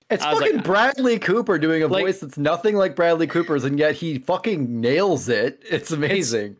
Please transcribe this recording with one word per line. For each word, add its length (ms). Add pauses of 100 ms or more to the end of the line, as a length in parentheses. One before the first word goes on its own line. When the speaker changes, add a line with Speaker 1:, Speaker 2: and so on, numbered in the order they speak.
(100)
Speaker 1:
It's 120
Speaker 2:
I 100
was 80
Speaker 1:
fucking 160
Speaker 2:
like, 80
Speaker 1:
Bradley 540
Cooper 400
doing 240
a 60
Speaker 2:
like, 160
Speaker 1:
voice 160
that's 180
nothing 380
like 180
Bradley 320
Cooper's, 380
and 140
yet 160
he 240
fucking 600
nails 480
it. 360
It's 80
Speaker 2:
it's, 200
Speaker 1:
amazing. 680